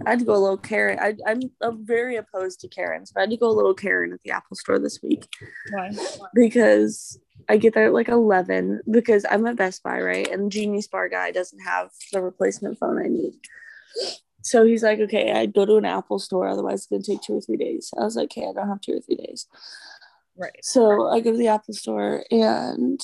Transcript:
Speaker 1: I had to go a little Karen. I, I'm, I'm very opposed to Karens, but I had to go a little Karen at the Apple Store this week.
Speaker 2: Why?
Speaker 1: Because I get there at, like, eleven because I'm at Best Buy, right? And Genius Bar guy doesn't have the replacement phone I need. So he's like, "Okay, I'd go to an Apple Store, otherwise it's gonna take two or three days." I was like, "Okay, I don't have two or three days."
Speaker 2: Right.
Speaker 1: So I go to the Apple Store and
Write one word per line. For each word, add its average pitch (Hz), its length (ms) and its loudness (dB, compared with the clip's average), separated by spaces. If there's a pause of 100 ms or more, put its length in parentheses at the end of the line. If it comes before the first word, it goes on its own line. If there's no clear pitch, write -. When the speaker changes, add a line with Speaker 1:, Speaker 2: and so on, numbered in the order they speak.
Speaker 1:
I - 60 -2
had 240 80 2
to 240 60 0
go 214 100 4
a - 20 4
little 196 200 2
Karen. 208 420 -2
I, 226 160 -2 (100)
I'm, 226 140 -2 (220)
I'm 226 240 -6
very 240 320 -2
opposed 185 420 -8
to 180 80 -18
Karens, 180 460 -8
but 196 80 -2
I - 20 2
had 202 60 -2
to 226 80 -2
go 233 120 2
a 220 60 4
little 202 180 4
Karen 185 380 -2
at 180 120 -14
the - 80 -10
Apple - 260 -8
Store - 220 0
this - 220 -6
week. - 240 -2 (460)
Speaker 2:
Why? 196 200 -8 (440)
Speaker 1:
Because 214 840 4 (300)
I 208 80 4
get 220 180 6
there 220 140 4
at, 233 60 4
like, 233 160 2
eleven 190 720 2 (100)
because 220 380 4
I'm 220 180 2
at 240 80 -4
Best 185 260 -4
Buy, 185 200 -4
right? 185 280 -2
And 202 220 -4
Genius 208 360 -4
Bar 185 200 -4
guy 180 240 -4
doesn't 185 300 -8
have 180 280 -6 (220)
the 196 100 -2
replacement 190 580 -4
phone - 200 -2
I - 80 -4
need. - 260 -4 (1080)
So 226 240 4
he's 226 180 4
like, 214 160 2
"Okay, 208 320 0
I'd 220 220 0
go 202 120 4
to 214 120 6
an 208 80 2
Apple 190 340 -4
Store, 190 300 -2
otherwise 196 300 -4
it's - 80 -18
gonna 202 160 -4
take 196 180 -4
two 208 160 -6
or - 40 -4
three - 160 -4
days." - 400 -6
I - 60 -2
was 226 140 -2
like, - 200 -4
"Okay, 208 100 -8
I 190 60 -8
don't 208 160 -6
have 202 120 -6
two - 160 -4
or - 40 -4
three - 140 -4
days." - 320 -14 (920)
Speaker 2:
Right. 180 260 -12
Speaker 1:
So 220 460 4
I 226 100 2
go 226 140 2
to 233 40 0
the 233 120 2
Apple 214 240 0
Store 208 580 -4
and 226 720 0